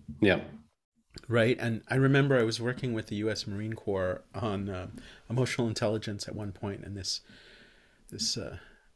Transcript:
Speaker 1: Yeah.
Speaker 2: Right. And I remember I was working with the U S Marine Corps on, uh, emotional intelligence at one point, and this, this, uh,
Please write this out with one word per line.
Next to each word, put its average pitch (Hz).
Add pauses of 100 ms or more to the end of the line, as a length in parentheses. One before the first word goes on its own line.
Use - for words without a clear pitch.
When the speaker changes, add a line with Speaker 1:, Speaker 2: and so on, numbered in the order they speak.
(220)
Speaker 1:
Yeah. 95 (840)
Speaker 2:
Right. 117
And 113
I 113
remember 135
I 117
was 113
working 123
with 107
the 107
U 107
S -
Marine 107
Corps 95 (140)
on, 98
uh, 92 (420)
emotional 117
intelligence 107
at -
one 104
point, 101
and 98
this, - (880)
this, -
uh, 87 (380)